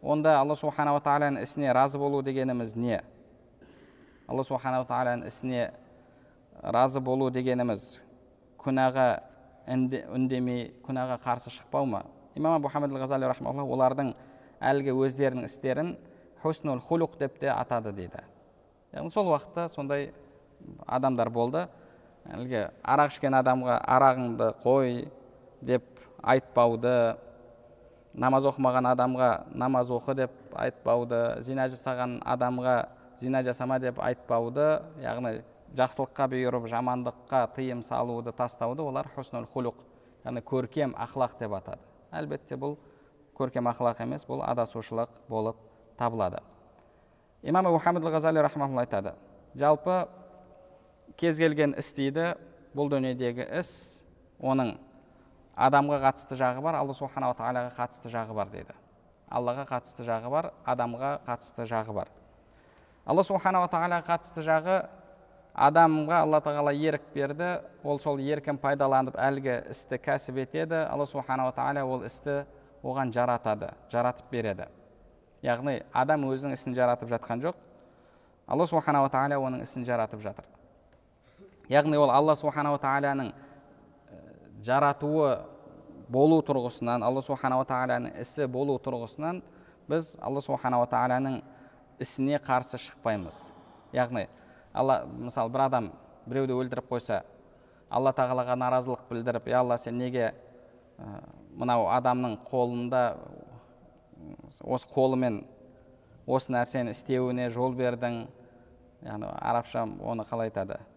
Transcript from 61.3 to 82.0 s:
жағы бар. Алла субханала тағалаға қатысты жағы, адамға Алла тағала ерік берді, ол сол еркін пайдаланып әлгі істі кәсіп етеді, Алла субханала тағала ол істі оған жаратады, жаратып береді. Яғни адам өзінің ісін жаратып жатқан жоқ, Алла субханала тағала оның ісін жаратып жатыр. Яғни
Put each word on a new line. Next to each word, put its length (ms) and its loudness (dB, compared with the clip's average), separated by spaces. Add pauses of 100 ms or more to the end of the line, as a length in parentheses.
жағы 260 -2
бар. 160 -6 (960)
Алла 180 4
субханала 460 2
тағалаға 380 0
қатысты 360 -2
жағы, 360 4 (760)
адамға 680 6
Алла 160 4
тағала 320 0
ерік 300 0 (120)
берді, 460 -2 (240)
ол 160 -2
сол 180 -2
еркін 400 -2
пайдаланып 560 2
әлгі 560 0
істі 300 -4
кәсіп 420 -2
етеді, 460 -2
Алла 180 -2
субханала 460 -2
тағала 320 -2
ол 240 -4
істі 380 -4 (360)
оған 300 -2
жаратады, 580 0 (220)
жаратып 400 -2
береді. 340 -4 (800)
Яғни 480 -2
адам 320 2
өзінің 320 -2
ісін 180 -6
жаратып 380 0
жатқан 320 -4
жоқ, 100 -2 (920)
Алла 180 2
субханала 460 2
тағала 260 2
оның 240 -4
ісін 240 -8
жаратып 380 -2
жатыр. 200 -10 (1200)
Яғни 320 6